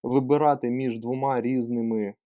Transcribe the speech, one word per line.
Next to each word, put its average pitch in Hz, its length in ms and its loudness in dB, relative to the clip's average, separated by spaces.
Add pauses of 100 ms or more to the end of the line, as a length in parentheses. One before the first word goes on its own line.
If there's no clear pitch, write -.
вибирати 135 640 2
між 123 300 -2
двома 127 420 -2
різними 117 720 -2 (120)